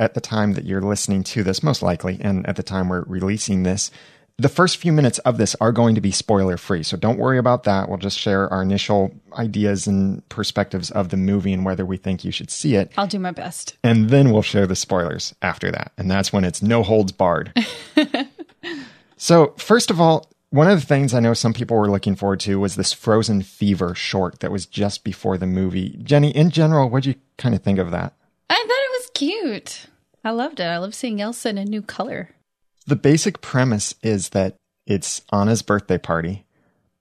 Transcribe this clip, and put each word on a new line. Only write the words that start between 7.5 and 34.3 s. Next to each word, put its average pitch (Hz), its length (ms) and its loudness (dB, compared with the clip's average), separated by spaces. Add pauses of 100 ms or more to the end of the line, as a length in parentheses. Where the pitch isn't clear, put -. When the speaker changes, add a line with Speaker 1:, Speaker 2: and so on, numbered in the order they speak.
Speaker 1:
that. 98 260 0
We'll 95 100 -4
just 98 200 -6
share 98 340 0
our 92 100 0
initial 98 520 0 (240)
ideas 104 480 -2
and 98 440 0
perspectives 98 600 -4
of 95 200 -2
the 98 60 -4
movie 98 360 0
and 92 120 -2
whether 95 220 -2
we 92 100 -4
think 92 280 -6
you 92 80 -6
should - 180 -10
see 147 240 -2
it. 98 240 2
Speaker 2:
I'll 202 80 0
do 190 140 -6
my 185 100 -4
best. - 540 -12
Speaker 1:
And 113 260 4
then 139 220 6
we'll 107 100 4
share 101 240 2
the 92 80 -2
spoilers 87 580 -4 (100)
after 92 280 -4
that. - 260 -8
And 90 140 -4
that's 98 220 0
when 98 100 2
it's 90 180 -2
no 113 220 2
holds 104 300 2
barred. 85 400 0 (440)
Speaker 2:
<laughs> 277 300 0 (880)
Speaker 1:
So 170 420 4
first - 340 2
of 170 80 0
all, 165 260 4 (260)
one 151 160 6
of 196 120 6
the 135 60 -4
things 139 280 2
I 123 60 2
know 117 140 4
some 113 180 0
people 113 240 -2
were 104 140 4
looking 98 260 0
forward 98 240 -2
to 98 180 -2
was 98 160 -2
this 98 180 -2
Frozen 107 500 0
Fever 92 520 -2
short - 460 -4
that - 100 -4
was 92 160 -6
just - 380 -4
before 98 340 -2
the 92 80 -4
movie. 92 560 -2
Jenny, 147 280 4
in 151 200 4
general, 156 400 4
what'd 131 160 0
you 135 80 0 (240)
kinda 113 200 0
think 98 200 0
of 87 140 -2
that? 87 220 -4 (340)
Speaker 2:
I - 60 2
thought 453 120 0
it 508 320 -2
was - 160 -12
cute. 294 720 -6 (380)
I 220 60 -4
loved 254 280 -6
it. 185 60 -6
I 170 140 -4
love 190 180 -8
seeing 220 240 -6
Elsa 226 300 -6
in 202 80 -4
a 196 60 -6
new 208 180 -6
color. - 480 -10 (560)
Speaker 1:
The 143 100 2
basic 160 460 2
premise 127 600 -2
is 104 280 -2